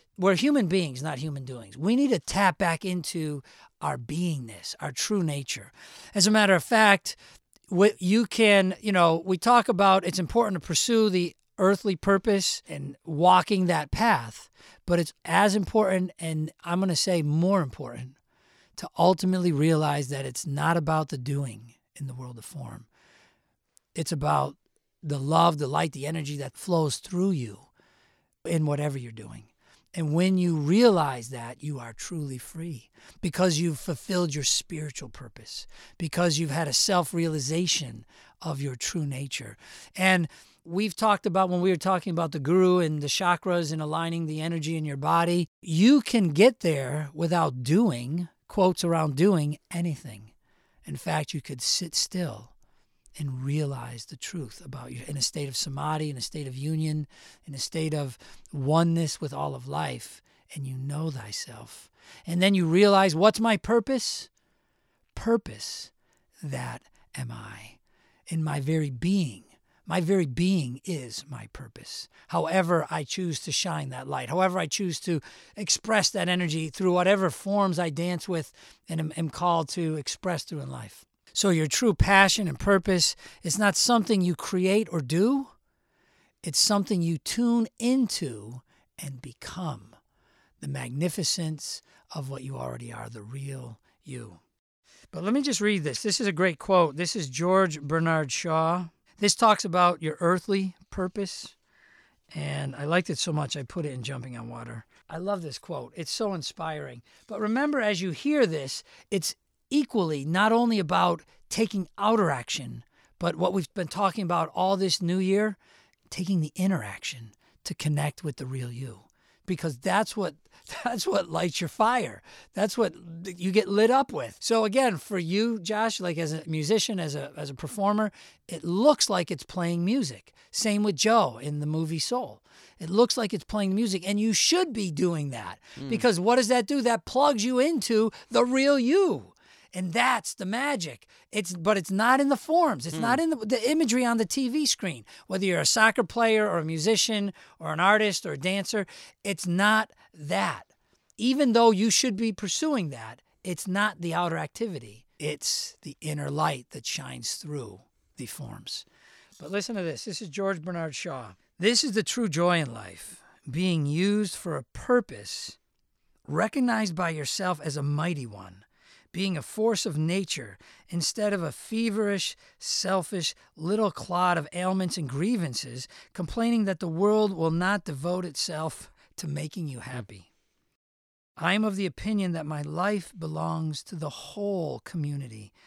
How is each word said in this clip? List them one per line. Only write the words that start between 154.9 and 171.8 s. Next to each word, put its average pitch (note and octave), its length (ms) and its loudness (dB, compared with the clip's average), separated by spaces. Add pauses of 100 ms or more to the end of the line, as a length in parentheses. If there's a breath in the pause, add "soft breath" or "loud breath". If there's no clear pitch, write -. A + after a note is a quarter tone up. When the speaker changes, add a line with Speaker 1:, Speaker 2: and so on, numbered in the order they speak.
Speaker 1:
It's - 680 -6
the C#3 180 -14
inner D3 280 -6
light C#3+ 420 -2
that C3 140 -14
shines B2+ 500 -8
through B2 440 -10 (380)
the B2 80 -10
forms. A2 580 -12 (560 soft breath)
But D3 120 -14
listen G3+ 260 -6
to F#3 60 -4
this. D3+ 200 -6
This G#3 180 -10
is G3+ 60 -10
George F#3+ 340 -4
Bernard E3 340 -6
Shaw. B2+ 400 -10 (220)
"This A3+ 280 2
is A3+ 80 -4
the G#3 100 0
true A#3 240 -2
joy E3+ 320 2
in B2+ 140 -4
life, F#2+ 500 -16 (260 soft breath)
being D#3+ 360 0
used F#3+ 500 0
for D#3 220 -6
a C3 60 -8 (100)
purpose, - 840 -2 (720)
recognized G#3+ 680 0
by F3 160 -2
yourself D#3+ 520 -4
as D3 140 -4
a C#3+ 60 -4
mighty D3 420 -2
one, F#2+ 400 -16 (460 soft breath)
being F#3 260 -2
a C3+ 40 -6
force G#3+ 440 -2
of D#3 120 -4
nature E3 600 -4 (320 soft breath)
instead G3+ 440 -2
of F3+ 100 -2
a C#3+ 80 -4
feverish, G#3+ 840 -2 (240 soft breath)